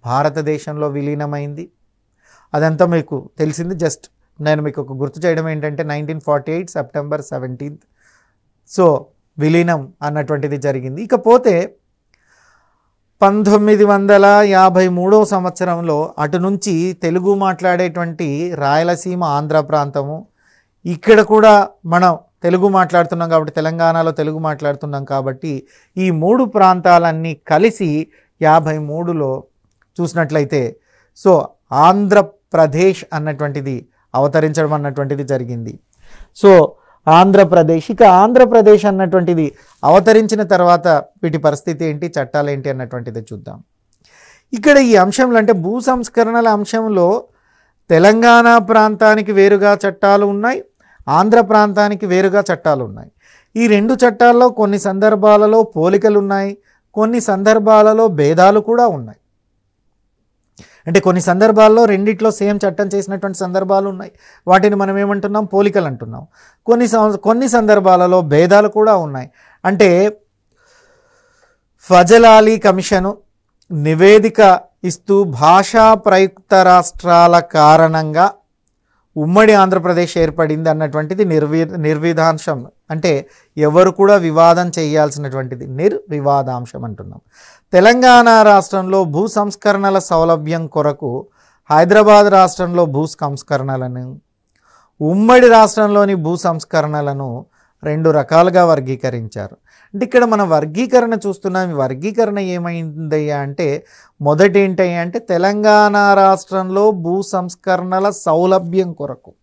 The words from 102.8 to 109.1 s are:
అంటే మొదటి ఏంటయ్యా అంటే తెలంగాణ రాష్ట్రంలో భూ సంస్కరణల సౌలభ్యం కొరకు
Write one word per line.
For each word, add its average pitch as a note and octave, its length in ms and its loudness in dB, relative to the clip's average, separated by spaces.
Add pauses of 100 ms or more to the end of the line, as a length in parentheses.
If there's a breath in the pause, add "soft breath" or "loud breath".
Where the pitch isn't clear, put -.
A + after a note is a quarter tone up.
అంటే C#3 220 -6 (600 soft breath)
మొదటి F3 360 2
ఏంటయ్యా F3+ 420 -2
అంటే F3 120 -10 (140)
తెలంగాణ G#3 640 2 (260)
రాష్ట్రంలో F#3+ 640 0 (220)
భూ F3 100 -4 (180)
సంస్కరణల F#3 720 -4 (180)
సౌలభ్యం F3+ 640 0 (100)
కొరకు C3 320 -14 (120)